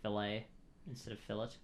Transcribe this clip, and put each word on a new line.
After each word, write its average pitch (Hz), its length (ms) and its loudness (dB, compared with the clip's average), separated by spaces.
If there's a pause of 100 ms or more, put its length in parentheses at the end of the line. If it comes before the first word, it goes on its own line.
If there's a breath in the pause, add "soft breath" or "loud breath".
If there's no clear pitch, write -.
fillet 104 440 4 (420)
instead 120 240 -4
of 104 80 -4
fillet. 110 280 0 (160)